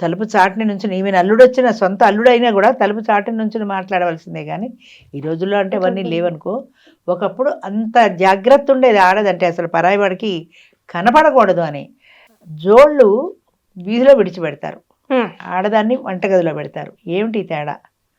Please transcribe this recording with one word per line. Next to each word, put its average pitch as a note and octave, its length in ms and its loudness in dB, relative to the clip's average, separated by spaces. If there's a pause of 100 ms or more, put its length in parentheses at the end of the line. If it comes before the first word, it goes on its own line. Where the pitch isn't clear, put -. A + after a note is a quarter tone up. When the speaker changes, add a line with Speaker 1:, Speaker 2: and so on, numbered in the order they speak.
Speaker 1:
తలుపు F3 220 -4
చాటుని G#3 420 0
నుంచి, G3+ 300 -4
ఈవెన్ F#3+ 200 -2
అల్లుడు G3+ 280 4
వచ్చిన, B3+ 280 4
సొంత G3 320 0
అల్లుడైనా A#3 480 4
కూడా G3+ 200 4
తలుపు G#3+ 280 -2
చాటుని A3 380 -2
నుంచి A3 280 -6
మాట్లాడవలసిందే F3+ 800 -6
కానీ, F#3 280 -10 (420)
ఈ C#3+ 40 -12
రోజుల్లో E3 380 -4
అంటే G3 200 -2
అవన్నీ F#3 240 -2
Speaker 2:
అట్లా F3 100 -6
Speaker 1:
లేవనుకో. F3 520 -6 (440)
ఒకప్పుడు G3 440 -4 (140)
అంత A3 420 0
జాగ్రత్త G3 640 2
ఉండేది B3+ 260 4
ఆడదంటే, F#3 480 2
అసలు E3+ 220 -2
పరాయి E3+ 300 0
వాడికి F#3+ 500 -4 (420)
కనపడకూడదు A#3 720 2
అని. D3 280 -8 (580)
జోళ్ళు A#3 840 2 (440)
వీధిలో A#3 360 2
విడిచిపెడతారు, F3 680 -4 (320)
Speaker 2:
మ్మ్. A#3 160 -2 (120)
Speaker 1:
ఆడదాన్ని G#3 540 -2
వంటగదిలో F#3 580 -2
పెడతారు. D3+ 380 -12 (160)
ఏమిటి G#3 320 -4
ఈ F#3 40 -4
తేడా? D3 320 -8 (440)